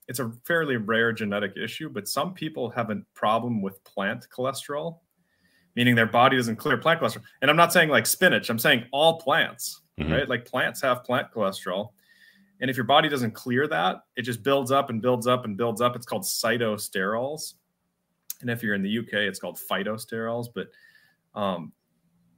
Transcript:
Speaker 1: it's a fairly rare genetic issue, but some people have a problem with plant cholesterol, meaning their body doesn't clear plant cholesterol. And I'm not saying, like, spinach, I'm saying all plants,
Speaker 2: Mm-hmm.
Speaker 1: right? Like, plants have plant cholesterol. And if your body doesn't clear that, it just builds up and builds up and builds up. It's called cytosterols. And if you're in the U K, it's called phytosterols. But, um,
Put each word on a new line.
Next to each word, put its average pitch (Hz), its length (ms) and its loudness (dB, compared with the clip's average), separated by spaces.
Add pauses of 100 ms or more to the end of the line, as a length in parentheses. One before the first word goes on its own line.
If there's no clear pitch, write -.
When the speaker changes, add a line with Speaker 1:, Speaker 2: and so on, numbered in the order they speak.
Speaker 1:
it's 127 100 -8
a 117 140 -4 (120)
fairly 160 320 0
rare 113 360 2
genetic 104 440 -2
issue, 120 320 -8
but 110 200 -8
some 170 260 -4
people 151 360 -6
have 110 200 -4
a 101 100 -4 (140)
problem 113 480 0
with 95 220 -8
plant 104 420 -6 (100)
cholesterol, 143 600 -6 (800)
meaning 120 180 6
their 117 100 6
body 120 320 6
doesn't 117 200 0
clear 143 200 0
plant 160 240 2
cholesterol. 120 220 -2 (200)
And 135 80 4
I'm 156 60 6
not 170 160 6
saying, 165 180 6
like, 123 160 4
spinach, 135 440 2
I'm 113 80 0
saying 135 320 2
all 160 300 4
plants, - 640 -2 (180)
Speaker 2:
Mm-hmm. 76 120 0
Speaker 1:
right? 135 160 0
Like, 120 180 -4
plants 147 360 -2
have 123 220 0
plant 127 280 -2
cholesterol. 98 600 -4 (720)
And 127 80 -2
if 127 60 -4
your 123 100 -2
body 147 240 4
doesn't 123 220 -2
clear 127 340 0
that, 165 380 -2 (120)
it 127 60 -4
just 117 200 -6
builds 139 280 2
up 139 180 2
and 113 140 -4
builds 120 240 2
up 123 180 2
and 107 140 -6
builds 117 240 0
up. 123 120 2
It's 120 120 -12
called 104 160 -4
cytosterols. 113 1300 -2 (840)
And 123 80 -6
if 120 140 -4
you're 104 120 0
in 98 80 -2
the 98 80 -2
U 113 120 -2
K, 104 240 -2
it's 95 120 -4
called 87 200 -10 (120)
phytosterols. 113 840 -4
But, 90 160 -8 (640)
um, 92 380 -4 (640)